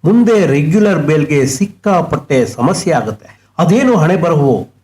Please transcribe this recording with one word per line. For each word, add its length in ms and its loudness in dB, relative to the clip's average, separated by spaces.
ಮುಂದೆ 420 2
ರೆಗ್ಯುಲರ್ 520 0
ಬೇಲ್ಗೆ 480 0
ಸಿಕ್ಕಾಪಟ್ಟೆ 1000 -2
ಸಮಸ್ಯೆ 480 -2
ಆಗುತ್ತೆ. 460 -8
ಅದೇನು 380 2
ಹಣೆ 200 2
ಬರಹವೋ 520 0